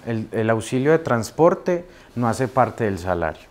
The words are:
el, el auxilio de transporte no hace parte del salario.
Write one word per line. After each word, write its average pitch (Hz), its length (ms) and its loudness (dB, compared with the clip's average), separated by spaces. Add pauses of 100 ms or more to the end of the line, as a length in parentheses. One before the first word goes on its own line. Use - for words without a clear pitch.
el, 113 240 -4
el 110 200 -2
auxilio 127 420 0
de 160 80 4
transporte 175 840 0 (300)
no 120 140 0
hace 123 180 0
parte 117 380 0
del 98 140 -2
salario. 85 520 -4